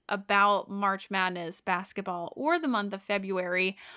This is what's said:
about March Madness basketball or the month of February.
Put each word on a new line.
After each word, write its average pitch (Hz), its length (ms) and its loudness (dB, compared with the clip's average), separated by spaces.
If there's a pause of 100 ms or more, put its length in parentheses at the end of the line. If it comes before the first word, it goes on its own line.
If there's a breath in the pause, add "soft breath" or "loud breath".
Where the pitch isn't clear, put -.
about 202 640 4
March 196 400 -2
Madness 180 520 -2
basketball 180 760 -4
or 320 220 2
the 311 100 -2
month 202 240 0
of 196 80 -8
February. 190 720 0 (220 loud breath)